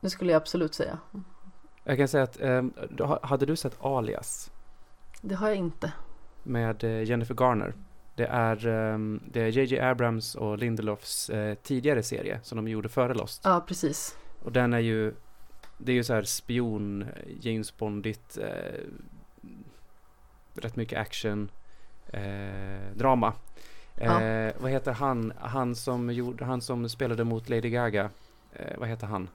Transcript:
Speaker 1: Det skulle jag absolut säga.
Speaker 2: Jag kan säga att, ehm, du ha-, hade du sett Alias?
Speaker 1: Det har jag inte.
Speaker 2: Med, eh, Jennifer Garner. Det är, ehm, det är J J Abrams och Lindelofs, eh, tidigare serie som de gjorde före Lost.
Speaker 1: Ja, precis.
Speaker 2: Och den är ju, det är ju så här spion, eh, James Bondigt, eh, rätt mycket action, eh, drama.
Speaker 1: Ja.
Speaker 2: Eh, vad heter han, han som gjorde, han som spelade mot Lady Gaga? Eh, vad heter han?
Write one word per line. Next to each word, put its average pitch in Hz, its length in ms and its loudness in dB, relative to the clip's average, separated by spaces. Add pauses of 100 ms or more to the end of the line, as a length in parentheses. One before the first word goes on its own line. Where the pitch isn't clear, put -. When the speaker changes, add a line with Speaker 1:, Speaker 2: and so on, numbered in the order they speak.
Speaker 1:
Det 190 100 0
skulle 180 220 2
jag 156 100 10
absolut 160 320 0
säga. - 240 -2 (840)
Speaker 2:
Jag 139 140 2
kan 139 100 6
säga 139 160 6
att, - 160 -6
ehm, 127 320 4 (180)
du - 140 -2
ha-, 143 220 0
hade 135 200 4
du 156 100 2
sett - 280 -4
Alias? - 640 0 (720)
Speaker 1:
Det 196 140 -4
har 208 140 2
jag 208 80 4
inte. 175 360 -2 (500)
Speaker 2:
Med, 117 420 0
eh, 110 180 2
Jennifer 117 320 0
Garner. 117 400 4 (400)
Det 117 120 0
är, 113 400 2
ehm, 110 540 0 (120)
det 120 80 0
är 113 80 4
J 127 160 4
J 127 160 2
Abrams 120 540 2
och 107 240 0
Lindelofs, 107 720 -2
eh, 107 240 0
tidigare 131 480 2
serie 104 400 -2
som - 140 -8
de 110 120 -2
gjorde 110 200 -2
före 127 260 4
Lost. - 300 -4
Speaker 1:
Ja, 175 240 6
precis. - 500 -2 (260)
Speaker 2:
Och 123 80 -4
den 123 200 4
är 117 60 4
ju, 110 360 2 (640)
det 127 140 0
är 123 40 6
ju 120 80 4
så 120 100 2
här 107 80 4
spion, 104 800 0
eh, 117 60 -6 (320)
James 110 360 -2
Bondigt, 104 640 -4
eh, 50 420 -6 (1700)
rätt 113 220 -6
mycket 117 220 -2
action, 104 520 -2 (560)
eh, 98 880 -4
drama. 117 380 6 (600)
Speaker 1:
Ja. 113 280 6
Speaker 2:
Eh, 110 380 2
vad 131 100 0
heter 135 220 2
han, 117 480 2
han 120 340 0
som 120 360 0
gjorde, 120 340 -2
han 123 160 0
som 120 280 -2
spelade 117 360 0
mot 113 240 0
Lady 117 220 2
Gaga? 107 400 2 (420)
Eh, - 260 -8
vad 117 100 -4
heter 113 180 -4
han? 95 280 -4